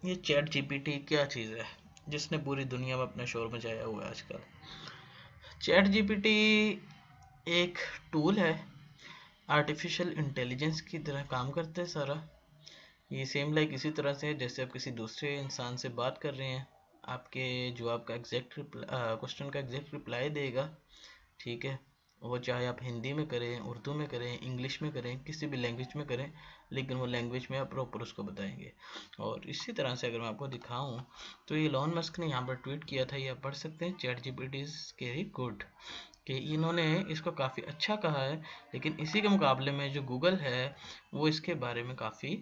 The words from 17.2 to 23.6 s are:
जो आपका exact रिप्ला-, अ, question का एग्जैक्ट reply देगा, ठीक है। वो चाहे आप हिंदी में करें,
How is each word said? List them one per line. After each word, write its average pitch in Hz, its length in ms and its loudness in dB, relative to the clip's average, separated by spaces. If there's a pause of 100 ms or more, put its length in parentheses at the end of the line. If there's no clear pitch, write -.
जो 117 180 -2
आपका 117 240 -2
exact 123 440 -4
रिप्ला-, 127 320 -8
अ, 120 260 0
question 139 340 -6
का 139 100 -2
एग्जैक्ट 135 340 -6
reply 127 360 -2 (100)
देगा, 135 280 0 (720)
ठीक 120 240 -6
है। 135 140 -2 (440)
वो 120 160 -2
चाहे 123 280 0
आप 123 160 -2
हिंदी 123 300 -4
में 151 140 0
करें, 120 340 -2